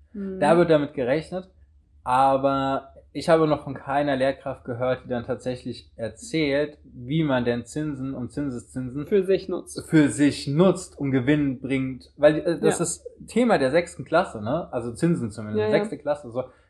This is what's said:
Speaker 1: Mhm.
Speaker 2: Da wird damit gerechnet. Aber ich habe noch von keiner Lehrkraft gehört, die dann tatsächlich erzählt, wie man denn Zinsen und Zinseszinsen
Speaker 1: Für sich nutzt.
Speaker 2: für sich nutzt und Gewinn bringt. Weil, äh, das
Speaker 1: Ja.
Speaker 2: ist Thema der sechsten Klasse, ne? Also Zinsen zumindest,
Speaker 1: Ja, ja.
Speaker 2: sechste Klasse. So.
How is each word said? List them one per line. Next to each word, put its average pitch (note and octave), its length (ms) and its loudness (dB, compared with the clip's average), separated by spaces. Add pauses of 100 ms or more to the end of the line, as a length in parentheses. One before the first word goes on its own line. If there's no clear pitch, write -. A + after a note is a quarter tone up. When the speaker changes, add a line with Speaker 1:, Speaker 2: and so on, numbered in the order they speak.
(120)
Speaker 1:
Mhm. G3 260 -10
Speaker 2:
Da E3 180 4
wird E3+ 140 4
damit D3 240 2
gerechnet. D3+ 540 -4 (560)
Aber C3+ 840 2 (240)
ich D3 160 -10
habe D#3+ 180 6
noch D3 180 0
von C#3 100 -8
keiner C#3 420 -2
Lehrkraft C3+ 480 -2
gehört, B2+ 400 -4
die - 40 -18
dann A#2+ 160 -4
tatsächlich B2 720 -8
erzählt, D3 880 -2
wie C3+ 380 -4
man C3 220 2
denn A#2+ 200 -2
Zinsen C3+ 500 -6
und B2 180 -8
Zinseszinsen B2+ 760 -8
Speaker 1:
Für G3+ 180 2
sich F#3 240 0
nutzt. - 400 -8
Speaker 2:
für D3+ 200 6
sich C3 400 0
nutzt F3 500 2
und C#3 140 -2
Gewinn C3+ 480 0
bringt. C3 560 -4
Weil, D3+ 240 6
äh, E3 180 0
das D#3+ 200 2
Speaker 1:
Ja. F3 60 0
Speaker 2:
ist - 220 -8 (220)
Thema A3 300 4
der C3 120 2
sechsten D3 340 0
Klasse, D#3 380 0
ne? B2 300 -4
Also A#2+ 200 -6
Zinsen C3 380 0
zumindest, G#2+ 300 -6
Speaker 1:
Ja, G#3+ 60 0
ja. G#3+ 60 0
Speaker 2:
sechste G#3 260 0
Klasse. C#3+ 320 -4
So. B2 140 -4 (260)